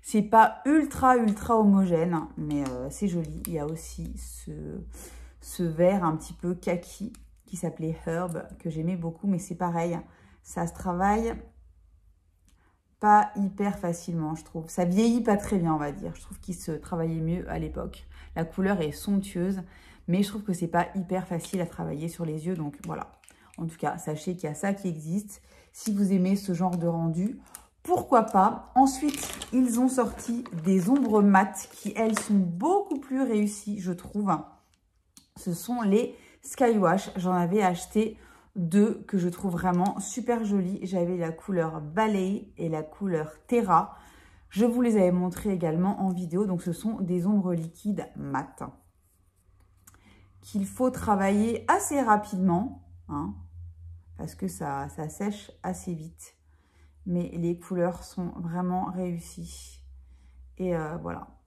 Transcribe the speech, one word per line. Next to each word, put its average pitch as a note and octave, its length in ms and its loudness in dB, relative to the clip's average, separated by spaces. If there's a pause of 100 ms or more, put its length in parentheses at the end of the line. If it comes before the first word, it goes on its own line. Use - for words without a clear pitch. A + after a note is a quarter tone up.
C'est G#3 220 0
pas - 420 6
ultra, C4+ 520 4
ultra A3 420 2
homogène, F3+ 760 4
mais, D3 340 -2
euh, B2+ 200 -8
c'est G3+ 180 -4
joli. E3 380 -4
Il E3+ 80 -6
y D#3 60 -4
a D3 80 -4
aussi - 500 -10
ce, - 640 -12 (580)
ce - 220 -10
vert F3 420 4
un D#3 120 2
petit - 180 -10
peu F3 220 -4
kaki F3+ 580 -6 (320)
qui F3+ 120 -12
s'appelait D#3+ 380 -4 (120)
Herb, E3+ 400 -4 (100)
que E3+ 140 -8
j'aimais D#3+ 260 -2
beaucoup, E3 300 -6
mais F#3+ 100 2
c'est E3+ 180 -6
pareil. E3+ 440 -2 (420)
Ça - 240 -6
se E3+ 80 -8
travaille G3+ 640 0 (1600)
pas G#3 360 8
hyper G3+ 420 -2
facilement, E3 560 -4
je D#3 100 -10
trouve. E3 240 -10
Ça F3 180 0
vieillit A3+ 360 4
pas G#3 160 4
très G#3 220 0
bien, E3 160 2
on - 20 -2
va D3 140 -2
dire. E3 240 -10
Je - 60 -18
trouve - 180 -14
qu'il F3 160 -8
se - 160 -8
travaillait E3 500 -4
mieux E3+ 260 -2
à D#3+ 120 -6
l'époque. - 480 -8 (280)
La E3 100 -2
couleur F#3+ 360 0
est D3 120 -2
somptueuse, F#3+ 680 -2 (460)
mais F#3 160 4
je G3+ 60 0
trouve G#3+ 120 -8
que F#3+ 120 -2
c'est E3+ 140 -2
pas E3+ 280 2
hyper F3+ 320 -2
facile F3 340 -4
à E3 60 -2
travailler D#3+ 400 -6
sur E3 180 -6
les D#3 220 -6
yeux, F#3 80 -2
donc D3+ 300 -6
voilà. - 260 -8 (480)
En E3+ 80 -4
tout D#3+ 100 -10
cas, D#3+ 220 -4
sachez D#3+ 360 -6
qu'il D#3 140 -6
y - 20 -4
a D3+ 40 -6
ça G3 180 -2
qui G3 140 -6
existe. D#3+ 560 -6 (280)
Si - 220 -4
vous G3 200 4
aimez F#3+ 220 4
ce F#3+ 180 -2
genre F3+ 240 0
de E3+ 100 0
rendu, E3+ 520 0 (440)
pourquoi B3 400 4
pas. A3 500 4
Ensuite, C4+ 800 2
ils A#3+ 260 4
ont B3+ 100 4
sorti A#3+ 540 -2 (200)
des F#3 260 4
ombres A3+ 320 4
mates G3+ 500 4
qui, - 240 -10
elles, A3 220 0
sont - 160 -2
beaucoup G#3+ 640 0
plus C4+ 220 -4
réussies, G#3 580 0
je F3+ 120 -4
trouve. F#3+ 440 -2 (1000)
Ce - 180 -6
sont A#3 300 -4
les G#3 320 4 (260)
Skywash. G3+ 760 2
J'en F#3 160 0
avais F3+ 280 2
acheté G3 560 0 (380)
deux F#3+ 520 4
que G3 120 0
je F3 100 2
trouve F3+ 220 -4
vraiment F3+ 480 2
super A#3 440 -2
jolies. G3 380 0
J'avais F3+ 360 0
la E3 140 -2
couleur D#3+ 480 -2
Ballet F#3+ 800 -2
et E3 120 -4
la D#3 120 -2
couleur D#3+ 520 -4 (120)
Terra. G3 500 4 (540)
Je G#3+ 160 2
vous A#3+ 160 2
les A3+ 160 4
avais F3+ 140 6
montrées F3+ 420 0
également F3 480 0
en F#3+ 80 2
vidéo. F3+ 380 -2
Donc, F3 160 -2
ce F3 100 -4
sont - 280 -6
des F3 260 0
ombres F#3+ 260 2
liquides E3 640 -4
mates C#3 480 -6 (1800)
qu'il G3 240 -4
faut B3+ 240 0
travailler G#3 760 2
assez D#4 340 2
rapidement, G#3 840 2 (220)
hein, D#3+ 260 -6 (840)
parce D#3 160 -10
que F#3+ 140 -6
ça, C#3+ 420 -6
ça D#3 180 -8
sèche G3+ 440 -6 (100)
assez F3+ 320 -6
vite. D#3+ 380 -14 (760)
Mais F3 280 0
les E3+ 240 -2
couleurs F3 440 -2
sont F3 340 -6
vraiment F3+ 480 -2
réussies. F3 1000 -10 (760)
Et, F3+ 180 -2
euh, D#3+ 220 -6
voilà. - 300 -10 (200)